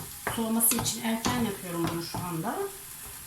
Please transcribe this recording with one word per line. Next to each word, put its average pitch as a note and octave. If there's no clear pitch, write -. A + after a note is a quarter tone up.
Soğuması A3+
için A#3
erken A#3
yapıyorum F3
bunu E3+
şu -
anda. F3+